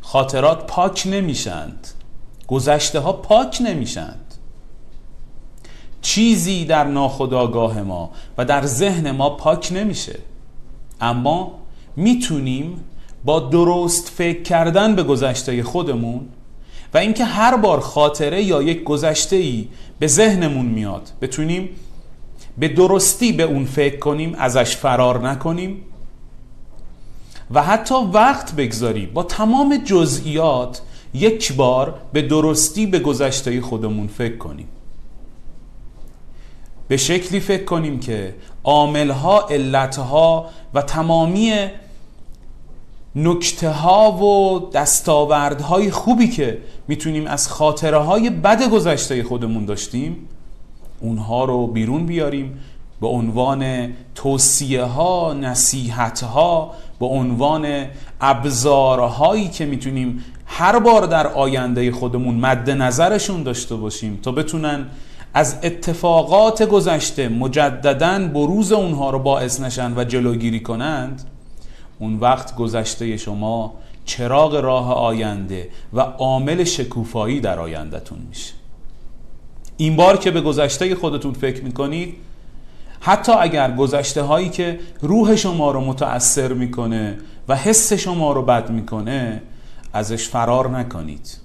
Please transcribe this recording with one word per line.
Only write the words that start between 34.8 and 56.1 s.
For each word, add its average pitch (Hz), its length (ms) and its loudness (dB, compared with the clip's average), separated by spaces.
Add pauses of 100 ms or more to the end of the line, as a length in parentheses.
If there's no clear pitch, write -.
به 135 100 2
شکلی 180 420 0
فکر 190 240 0
کنیم 156 360 -2
که 104 360 -6 (280)
عامل‌ها، 147 840 4
علت‌ها 139 1000 2 (240)
و 143 80 2
تمامی 165 720 2 (1600)
نکته‌ها 170 960 4
و 196 480 4 (140)
دستاوردهای 147 1160 2
خوبی 233 360 4
که 135 300 0 (300)
می‌تونیم 151 400 -2
از - 200 -2
خاطره‌های 156 840 2
بد 214 400 4
گذشتهٔ 160 540 2
خودمون 113 420 -2
داشتیم، 131 600 -6 (720)
اونها 113 460 -2
رو 123 220 0
بیرون 113 380 0
بیاریم 143 540 -4 (420)
به 113 60 -2
عنوان 123 840 -2 (220)
توصیه‌ها، 135 1160 0
نصیحت‌ها، 131 1400 0 (260)